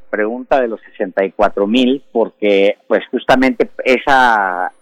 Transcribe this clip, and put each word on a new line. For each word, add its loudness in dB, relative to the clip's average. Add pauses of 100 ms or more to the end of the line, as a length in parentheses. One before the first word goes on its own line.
(100)
pregunta -2
de -2
los -10
sesenta -6
y -6
cuatro 0
mil, 0
porque, 0 (100)
pues, -2
justamente 0 (140)
esa, 0 (100)